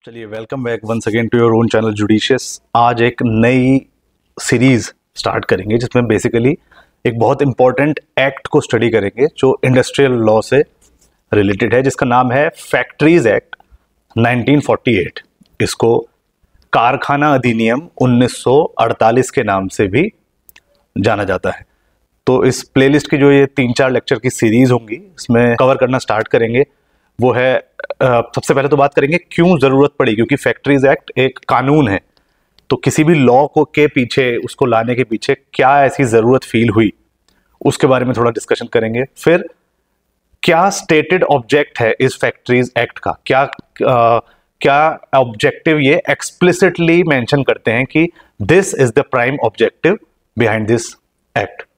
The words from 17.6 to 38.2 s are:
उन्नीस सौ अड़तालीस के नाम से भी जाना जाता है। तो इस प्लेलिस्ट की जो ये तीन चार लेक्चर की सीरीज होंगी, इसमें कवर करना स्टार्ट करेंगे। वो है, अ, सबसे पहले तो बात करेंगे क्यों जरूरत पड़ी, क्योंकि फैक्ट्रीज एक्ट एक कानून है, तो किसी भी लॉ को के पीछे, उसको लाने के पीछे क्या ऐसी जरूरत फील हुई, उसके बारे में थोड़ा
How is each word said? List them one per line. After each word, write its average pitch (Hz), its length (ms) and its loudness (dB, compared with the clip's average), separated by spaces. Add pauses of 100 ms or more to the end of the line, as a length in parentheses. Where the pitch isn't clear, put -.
उन्नीस 123 420 0
सौ 143 220 2
अड़तालीस 117 680 0
के 131 120 -2
नाम 98 260 -2
से 107 180 -2
भी 135 260 -2 (880)
जाना 104 260 -2
जाता 92 260 -4
है। - 160 -16 (600)
तो 123 180 2
इस 123 180 -2
प्लेलिस्ट 139 480 0
की 156 60 0
जो 143 160 4
ये 139 140 4
तीन 123 260 -4
चार 131 180 0
लेक्चर 123 280 -2
की 127 120 -4
सीरीज 120 400 2
होंगी, 117 240 -2
इसमें 120 640 -2
कवर 131 200 2
करना 127 220 0
स्टार्ट 110 300 -4
करेंगे। 120 360 0 (560)
वो 120 120 2
है, 127 240 0
अ, - 640 -2 (140)
सबसे 135 200 -2
पहले 135 140 0
तो 143 80 2
बात 139 180 0
करेंगे 151 240 0
क्यों 175 400 0
जरूरत 135 400 2
पड़ी, 123 160 0
क्योंकि 117 220 0
फैक्ट्रीज 135 480 0
एक्ट - 340 0
एक 131 200 -2 (100)
कानून 135 400 2
है, 98 120 -2 (720)
तो 127 60 0
किसी 151 280 0
भी 170 100 4
लॉ 131 320 4
को 151 180 0
के 147 220 0
पीछे, 127 500 -2
उसको 123 300 -4
लाने 117 280 0
के 127 100 -2
पीछे 120 300 -4
क्या 139 500 0
ऐसी 135 200 0
जरूरत 110 400 2
फील 117 260 0
हुई, 107 220 2 (720)
उसके 147 220 0
बारे 127 180 2
में 123 120 -4
थोड़ा 117 140 0